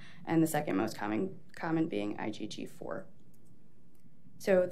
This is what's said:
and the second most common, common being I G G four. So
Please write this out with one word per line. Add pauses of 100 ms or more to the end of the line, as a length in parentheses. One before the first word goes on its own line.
(260)
and
the
second
most
common, (180)
common
being
I
G
G
four. (1300)
So